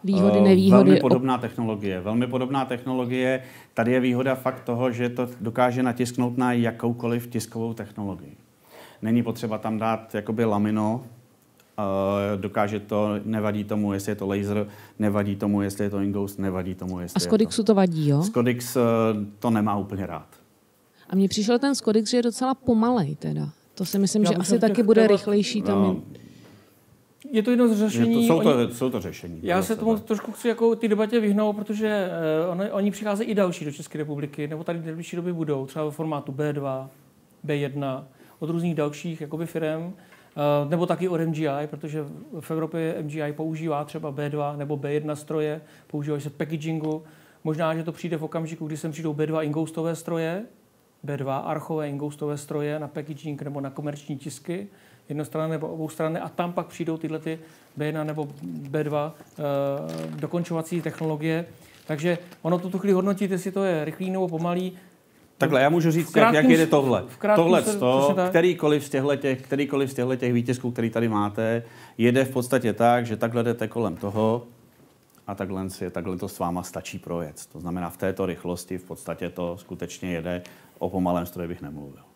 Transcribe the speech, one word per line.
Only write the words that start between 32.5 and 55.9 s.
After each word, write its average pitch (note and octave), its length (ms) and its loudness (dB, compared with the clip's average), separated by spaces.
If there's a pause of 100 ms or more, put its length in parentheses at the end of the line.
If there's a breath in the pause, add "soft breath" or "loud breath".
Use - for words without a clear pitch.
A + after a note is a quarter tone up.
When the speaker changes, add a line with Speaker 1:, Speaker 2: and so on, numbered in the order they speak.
Speaker 3:
oni G3+ 200 2
přicházejí G#3 380 -4
i - 60 0
další F3+ 300 0
do D3 60 -4
České D3 260 -12
republiky, D3 500 -6
nebo D#3 160 -8
tady E3+ 160 -4
v D#3+ 60 -10
nejbližší E3 300 -10
době F3 180 -4
budou, D3 320 -2
třeba D3+ 200 -6
ve D3+ 60 -4
formátu D3 400 -6
B D3 220 -2
dva, C3+ 360 -6 (540)
B D3 140 -2
jedna, C#3 480 -4 (340 soft breath)
od D#3 100 -6
různých E3+ 260 0
dalších D3+ 460 -4
jakoby D#3+ 240 -6
firem, E3 480 -4
eh, D3 760 -2
nebo F3 160 2
taky F3 240 -2
od E3 120 0
M E3 120 0
G D3+ 140 -2
I, C#3+ 200 -2
protože D3+ 380 -8 (340)
v - 120 -10
Evropě D#3+ 460 -2
M D3+ 100 -6
G D3+ 140 -6
I D3 120 -4
používá D#3 520 -4
třeba D#3 260 -8
B D3 180 -4
dva D3 260 -4
nebo C#3+ 220 -6
B C#3+ 160 -4
jedna D3+ 220 -2
stroje, D3+ 460 -4 (260 soft breath)
používají D3 340 -4
se C#3+ 80 -8
v A2+ 40 -14
packagingu. D#3 680 -6 (400 soft breath)
Možná, D#3+ 320 -2
že E3 80 -4
to D#3+ 80 -6
přijde E3 260 -6
v D3+ 60 -6
okamžiku, D#3+ 440 -6
kdy D3+ 100 -8
sem D#3+ 140 -6
přijdou D#3 220 -6
B D3+ 140 0
dva D#3+ 160 -2
Inghostové D#3+ 520 -2
stroje, E3 480 -4 (600)
B C#3+ 140 -6
dva C3+ 200 -4
Archové D3+ 520 -4
Inghostové D3 480 -6
stroje D3 420 -4
na D3 80 -8
packaging D3 540 -10
nebo C#3+ 200 -8
na C#3 80 -8
komerční D3 480 -8
tisky, F3 500 -10 (420 soft breath)
jednostranné D#3 440 -4
nebo D#3 140 -6
oboustranné, D#3+ 520 -4